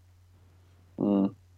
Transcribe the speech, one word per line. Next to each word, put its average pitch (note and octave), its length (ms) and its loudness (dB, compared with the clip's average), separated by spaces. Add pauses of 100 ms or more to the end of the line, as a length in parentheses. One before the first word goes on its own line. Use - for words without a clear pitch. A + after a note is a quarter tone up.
(1000)
Mm. G2+ 360 0 (240)